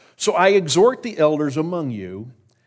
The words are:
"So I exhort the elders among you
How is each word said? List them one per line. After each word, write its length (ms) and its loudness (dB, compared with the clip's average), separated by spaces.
"So 180 -2
I 160 4
exhort 540 2
the 160 -10
elders 380 0
among 340 -4
you 400 -12